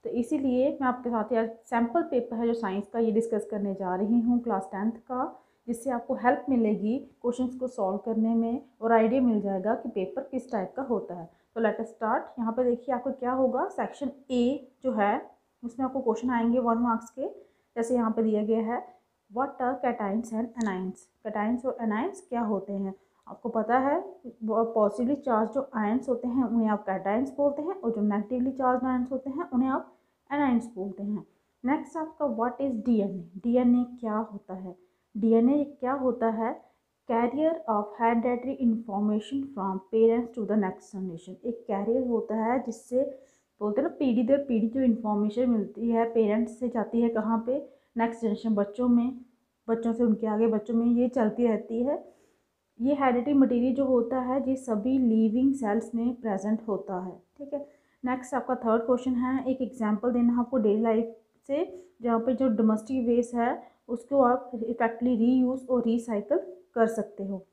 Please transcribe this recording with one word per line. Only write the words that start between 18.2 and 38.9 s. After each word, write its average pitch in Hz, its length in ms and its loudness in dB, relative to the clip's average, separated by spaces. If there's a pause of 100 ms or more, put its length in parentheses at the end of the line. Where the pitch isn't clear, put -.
दिया 214 200 2
गया 220 160 2
है, 233 280 -4 (500)
"What 269 140 -2 (100)
are 254 140 0 (100)
cations 226 480 -2
and 226 140 -2 (160)
anions?" 185 400 -4 (240)
cations 220 380 -2
और 247 160 -4
anions 233 380 -2 (100)
क्या 240 120 -2
होते 202 320 -4
हैं? 196 220 -6 (320)
आपको - 220 -10
पता 226 300 0
है 294 220 0 (440)
possibly 226 680 2
charge 226 340 0
जो 269 260 -4
anions 220 340 0
होते 254 180 -2
हैं 254 160 0
उन्हें 226 260 2
आप 208 160 -2
cations 196 520 -2
बोलते 285 240 2
हैं 359 140 -4
और 233 160 -2
जो 220 100 -2
नेगेटिवली 214 500 0
चार्ज 254 320 0
anions 254 280 -2
होते 269 180 -6
हैं 302 200 -6
उन्हें 262 200 2
आप - 240 -4 (360)
anions 262 460 0
बोलते 190 280 -8
हैं। 202 220 -4 (400)
Next 311 320 -2
आपका 311 280 -6 (120)
what 247 240 -2
is 247 240 -2
डीएनए? 196 580 0
डीएनए 247 420 4 (140)
क्या 214 180 -4
होता 214 360 -8
है? 185 340 -14 (300)
डीएनए 233 460 6
क्या 262 300 -4
होता 254 360 0
है? 226 200 -2 (600)
Carrier 269 440 2 (160)
of 208 160 0 (160)
hereditary 240 600 0
information 214 800 0 (140)